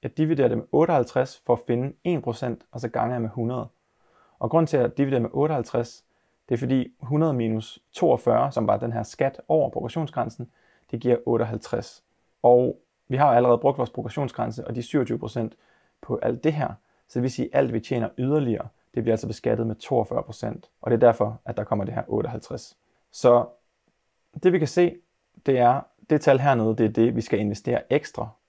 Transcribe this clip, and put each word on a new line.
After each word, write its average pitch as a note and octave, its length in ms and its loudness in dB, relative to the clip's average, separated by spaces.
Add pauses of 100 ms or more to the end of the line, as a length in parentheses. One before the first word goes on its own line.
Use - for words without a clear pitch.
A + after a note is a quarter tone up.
Jeg A#2+ 140 -8
dividerer D#3 320 2
det A#2 100 0
med - 140 -10
otteoghalvtreds D3+ 720 0
for B2 60 2
at A2+ 140 2
finde B2+ 260 -2 (120)
en E3+ 180 -2
procent, A#2+ 480 -8
og B2 100 -12
så A#2 80 -6
ganger A#2 260 -2
jeg A#2 80 -4
med A2 80 -4
hundrede. A#2+ 380 -6 (720)
Og A#2+ 120 -2
grunden E3 160 4
til, D3+ 100 -2
at B2+ 60 4
jeg A#2+ 160 -2
dividerer C3+ 220 0
med A#2 120 -2
otteoghalvtreds, C3+ 720 -2 (440)
det B2+ 60 0
er A#2 40 -2
fordi B2+ 420 -2
hundrede D3+ 320 0
minus A2 460 -4 (140)
toogfyrre, B2+ 600 2
som A2+ 140 -2
var G#2 100 2
den A#2 160 -4
her A2+ 100 -4
skat - 460 -4
over D3+ 220 2
progressionsgrænsen, B2 800 -6 (400)
det A#2+ 100 -6
giver A#2+ 160 2 (100)
otteoghalvtreds. A#2 760 -4 (380)
Og B2 380 4 (280)
vi B2+ 80 -2
har C#3+ 100 4
allerede B2 320 6
brugt C#3 200 0
vores A#2+ 120 -2
progressionsgrænse A#2 760 -6
og - 80 -6
de A#2+ 80 -6
syvogtyve A#2+ 360 -2
procent A2+ 360 -6 (460)
på - 220 -6
alt A#2+ 220 -4
det D#3 80 2
her, D3 160 -4 (400)
så - 100 -6
det B2 40 0
vil C3 80 0
sige, - 220 -4
at C3+ 60 2
alt, C3+ 140 0
vi A2+ 80 -2
tjener A#2 280 -4 (100)
yderligere, C3 500 -2 (260)
det B2 80 -4
bliver A2+ 100 2
altså A2 140 -2
beskattet A2+ 400 -2
med A2 80 -4
toogfyrre A#2 480 -2
procent, - 480 -12 (100)
og A2+ 100 -2
det A#2 60 4
er A2+ 40 4
derfor, A2+ 440 4
at - 120 -8
der G#2+ 80 -4
kommer G#2 200 -2
det A2 100 -8
her A#2 140 -6
otteoghalvtreds. - 680 -6 (340)
Så A#2+ 360 4 (960)
det, F#3 100 4
vi E3 60 2
kan D3+ 100 0
se, F3 280 2 (500)
det C3+ 120 2
er, B2 220 4 (300)
det D3+ 100 4
tal C3+ 180 4
hernede, A#2 380 2
det A2 100 2
er G#2+ 40 2
det, A2+ 260 2
vi A#2 40 -2
skal A2 180 -2
investere G#2 540 -2
ekstra B2+ 360 -4 (200)